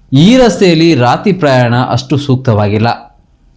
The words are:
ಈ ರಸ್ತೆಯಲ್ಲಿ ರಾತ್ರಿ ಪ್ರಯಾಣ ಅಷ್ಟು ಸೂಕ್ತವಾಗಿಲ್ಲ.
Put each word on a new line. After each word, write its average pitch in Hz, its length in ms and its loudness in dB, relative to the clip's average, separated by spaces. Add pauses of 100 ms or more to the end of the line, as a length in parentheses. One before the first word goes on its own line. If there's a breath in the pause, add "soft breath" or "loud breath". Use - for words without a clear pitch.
(120)
ಈ 175 240 4
ರಸ್ತೆಯಲ್ಲಿ 175 580 2
ರಾತ್ರಿ 143 380 0
ಪ್ರಯಾಣ 127 440 0
ಅಷ್ಟು 127 400 -4
ಸೂಕ್ತವಾಗಿಲ್ಲ. 110 720 -2 (680)